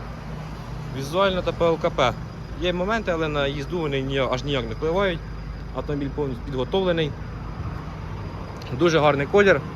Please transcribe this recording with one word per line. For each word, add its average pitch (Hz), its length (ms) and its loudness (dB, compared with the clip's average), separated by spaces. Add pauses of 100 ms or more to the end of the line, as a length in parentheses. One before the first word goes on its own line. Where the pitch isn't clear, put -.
(1000)
Візуально 180 440 2
та 165 100 0
П 170 120 0
Л 165 180 4
К 170 80 2
П. 127 220 4 (480)
Є 175 120 0
моменти, 185 420 0
але 160 140 0
на 147 180 0
їзду 143 320 -2
вони 139 240 0
ніяк, 135 300 0
аж 123 120 -2
ніяк 131 240 0
не 139 60 -6
впливають. 170 460 0 (560)
Автомобіль 139 380 -2
повністю 139 300 -2
підготовлений. 160 680 2 (1700)
Дуже 160 220 6
гарний 143 260 4
колір. 196 340 8 (160)